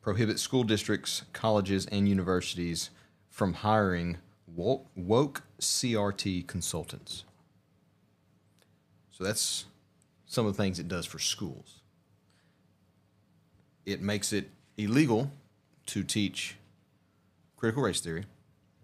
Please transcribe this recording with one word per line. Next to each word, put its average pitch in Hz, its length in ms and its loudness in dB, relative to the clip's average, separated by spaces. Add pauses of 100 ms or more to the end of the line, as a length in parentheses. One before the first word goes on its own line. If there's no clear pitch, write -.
Prohibits 107 420 2
school 127 220 2
districts, 104 580 0 (100)
colleges, 101 540 2
and 101 220 2
universities 87 800 0 (400)
from 92 240 0
hiring 90 640 2 (280)
wo-, 87 400 -2 (100)
woke 113 460 2 (180)
C - 340 0
R 101 180 2
T 92 300 -2
consultants. - 840 -8 (1900)
So - 100 -12
that's - 440 -2 (600)
some 113 200 2
of 101 100 0
the 107 60 0
things 95 180 0
it 85 80 -6
does 87 180 -4
for 80 140 -12
schools. - 600 -6 (2000)
It 95 140 -2
makes 101 320 -2
it 101 180 -2 (260)
illegal 120 540 2 (560)
to 101 160 -4
teach - 540 -2 (1000)
critical 117 280 0
race 92 160 0
theory, 85 240 -6 (600)